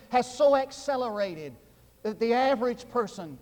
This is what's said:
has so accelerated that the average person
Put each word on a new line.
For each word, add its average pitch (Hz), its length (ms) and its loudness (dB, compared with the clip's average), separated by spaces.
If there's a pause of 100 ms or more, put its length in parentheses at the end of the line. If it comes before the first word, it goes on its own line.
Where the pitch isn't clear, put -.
(100)
has 247 220 0
so 285 240 6
accelerated 208 960 -4 (480)
that 214 160 -4
the 226 140 2
average 247 580 2
person 185 520 -4